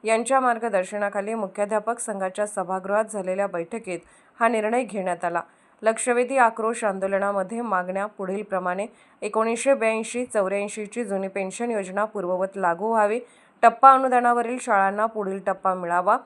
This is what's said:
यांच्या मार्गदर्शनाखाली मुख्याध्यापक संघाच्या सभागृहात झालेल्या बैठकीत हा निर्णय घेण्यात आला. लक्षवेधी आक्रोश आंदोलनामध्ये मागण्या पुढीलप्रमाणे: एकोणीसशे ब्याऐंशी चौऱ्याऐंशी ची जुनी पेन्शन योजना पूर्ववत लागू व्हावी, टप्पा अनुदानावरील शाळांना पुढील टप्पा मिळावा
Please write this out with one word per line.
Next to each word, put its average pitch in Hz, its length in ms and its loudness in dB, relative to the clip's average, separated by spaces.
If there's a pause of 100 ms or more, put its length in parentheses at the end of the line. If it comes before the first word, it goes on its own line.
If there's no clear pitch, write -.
यांच्या 233 360 2
मार्गदर्शनाखाली 208 920 -2
मुख्याध्यापक 208 640 -2
संघाच्या 196 480 -4
सभागृहात 190 640 -2
झालेल्या 190 340 -4
बैठकीत 180 520 -8 (420)
हा 233 80 4
निर्णय 226 340 0
घेण्यात 185 420 -4
आला. 170 160 -2 (420)
लक्षवेधी 240 540 0
आक्रोश 226 480 2
आंदोलनामध्ये 196 760 -2
मागण्या 190 460 -2
पुढीलप्रमाणे: 196 800 -4 (360)
एकोणीसशे 226 520 0
ब्याऐंशी 220 500 -2
चौऱ्याऐंशी 202 640 -2
ची 226 180 -6
जुनी 196 240 -4
पेन्शन 196 420 -6
योजना 196 340 -2
पूर्ववत 190 520 -4
लागू 185 320 0
व्हावी, 220 320 2 (420)
टप्पा 233 300 10
अनुदानावरील 247 680 2
शाळांना 202 460 2
पुढील 202 400 -4
टप्पा 190 280 0
मिळावा 180 520 2